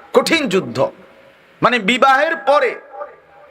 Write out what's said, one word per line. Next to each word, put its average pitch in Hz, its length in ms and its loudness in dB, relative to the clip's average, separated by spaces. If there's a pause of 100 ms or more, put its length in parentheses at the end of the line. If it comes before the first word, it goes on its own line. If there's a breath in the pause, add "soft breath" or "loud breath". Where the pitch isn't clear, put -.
(120)
কঠিন 277 360 0
যুদ্ধ। 135 420 -2 (720)
মানে 240 160 2
বিবাহের 269 580 2
পরে 277 440 0 (720)